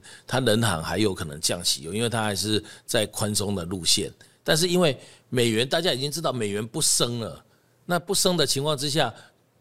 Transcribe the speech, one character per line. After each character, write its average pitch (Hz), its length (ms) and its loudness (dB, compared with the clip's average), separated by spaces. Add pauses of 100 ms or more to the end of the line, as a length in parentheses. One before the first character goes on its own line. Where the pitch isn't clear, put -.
(260)
它 131 140 0
人 117 240 4
行 92 180 2
还 85 160 -2
有 104 160 2
可 90 100 -6
能 76 160 -10
降 87 240 -2
息， 69 200 0
因 95 180 -4
为 117 80 0
它 113 140 -2
还 104 120 -2
是 104 280 0 (240)
在 110 180 2
宽 107 300 -2
松 101 180 -2
的 92 120 -4
路 87 200 -6
线， 90 260 2 (320)
但 160 140 2
是 170 100 2
因 180 120 4
为 151 180 4 (320)
美 120 220 4
元， 113 180 2
大 165 100 0
家 170 140 0
已 123 60 -4
经 143 120 -4
知 143 80 -6
道 160 140 -2
美 113 160 -2
元 104 180 -4
不 156 140 -4
升 120 380 2
了， 110 260 -10 (400)
那 175 140 0
不 196 160 -4
升 185 200 4
的 151 120 2
情 135 160 0
况 151 120 0
之 139 140 -4
下， 131 240 0 (480)